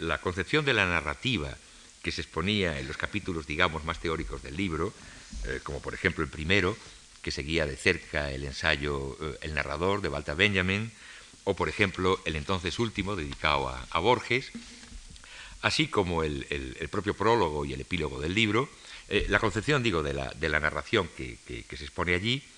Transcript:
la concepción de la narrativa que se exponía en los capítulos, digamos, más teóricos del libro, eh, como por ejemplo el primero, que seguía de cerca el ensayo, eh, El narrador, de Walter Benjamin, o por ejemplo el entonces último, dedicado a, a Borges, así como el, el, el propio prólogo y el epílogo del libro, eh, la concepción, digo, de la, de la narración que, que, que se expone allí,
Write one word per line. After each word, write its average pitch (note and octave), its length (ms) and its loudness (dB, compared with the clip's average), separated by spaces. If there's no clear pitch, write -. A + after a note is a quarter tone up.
la D#2+ 180 2
concepción F#2 460 2
de C#3 80 4
la G#2 140 6
narrativa D#2 680 0
que F2 80 -2
se F2 120 -4
exponía E2+ 580 0
en C2 80 -6
los D2 80 -6
capítulos, F2 500 -4
digamos, D#2 380 2
más E2 160 -4
teóricos D#2+ 420 -2
del C2 140 -8
libro, F2 380 0
eh, C2 180 -4
como C#2+ 200 -6
por C2 100 -8
ejemplo E2 320 0
el C#2 60 -6
primero, F2+ 440 2
que E2 100 -6
seguía D2+ 360 0
de C#2 100 -4
cerca D#2 560 0
el C2+ 120 -6
ensayo, C#2+ 760 0
eh, D2+ 220 -6
El D#2 100 -6
narrador, D2+ 480 0
de F#2 80 -2
Walter D2 260 -4
Benjamin, G2 560 2
o G2 100 2
por E2+ 140 0
ejemplo F#2 560 2
el D#2+ 100 -2
entonces E2+ 440 -2
último, G#2 360 -2
dedicado C#2+ 540 0
a, B1 220 -8
a E2 80 0
Borges, A#2+ 540 2
así C#3 280 2
como F2 340 2
el, D2 260 -2
el, C2+ 320 -6
el D#2 80 -6
propio G2 240 -2
prólogo F2 540 2
y C2 80 -4
el C2 80 -6
epílogo C#2+ 400 -2
del E2 100 0
libro, A2 380 4
eh, F2+ 180 2
la G2+ 100 6
concepción, A2+ 440 2
digo, F2 200 4
de C#2+ 120 0
la, C2+ 160 -2
de D#2 180 -2
la D2+ 120 4
narración D2+ 540 2
que, B1 220 -8
que, A#1+ 180 -10
que - 120 -12
se D2+ 80 -8
expone F2 300 0
allí, A2+ 280 0